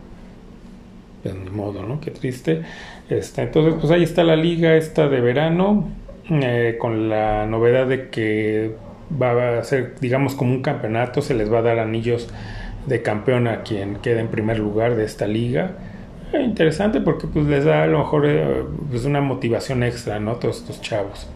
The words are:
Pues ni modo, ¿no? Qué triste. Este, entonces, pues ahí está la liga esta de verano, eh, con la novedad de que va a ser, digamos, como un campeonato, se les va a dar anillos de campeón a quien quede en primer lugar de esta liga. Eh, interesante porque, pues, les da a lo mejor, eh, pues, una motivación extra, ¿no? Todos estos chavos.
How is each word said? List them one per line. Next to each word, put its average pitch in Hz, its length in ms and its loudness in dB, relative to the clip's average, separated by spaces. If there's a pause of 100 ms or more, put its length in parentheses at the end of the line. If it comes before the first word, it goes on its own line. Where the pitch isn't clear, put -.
(1200)
Pues 92 120 -8
ni 95 160 -12
modo, 101 320 -6
¿no? 131 180 -6
Qué - 100 -8
triste. 160 520 -4 (460)
Este, 120 340 -4
entonces, 156 380 2
pues 147 120 2
ahí 175 100 6
está 170 220 2
la 160 120 6
liga 165 400 4
esta 156 320 2
de 135 120 2
verano, 165 680 2 (420)
eh, 120 480 2
con 110 300 0
la 107 380 0
novedad 120 400 4
de 131 220 -2
que 107 680 0 (460)
va 120 380 2
a 113 60 -2
ser, - 360 -2
digamos, 131 340 2
como 123 180 0
un 127 100 -2
campeonato, 120 600 -2
se 143 120 -2
les 107 180 0
va 117 60 4
a 113 40 2
dar 117 160 2
anillos 113 500 -2 (580)
de 127 160 0
campeón 120 460 2
a 110 140 -2
quien 101 340 -4
quede 113 240 0
en 113 80 -2
primer 110 300 0
lugar 107 380 2
de 107 80 2
esta - 220 -4
liga. 120 460 0 (600)
Eh, 294 100 0
interesante 208 580 2
porque, 165 260 0
pues, 156 200 0
les 143 180 2
da 156 180 4
a 160 40 4
lo 160 120 4
mejor, 147 280 2
eh, 147 360 2 (280)
pues, 123 140 -2
una 143 160 0
motivación 123 600 0
extra, 113 380 -2
¿no? 110 160 -2
Todos 117 220 -2
estos - 240 -12
chavos. 98 540 -6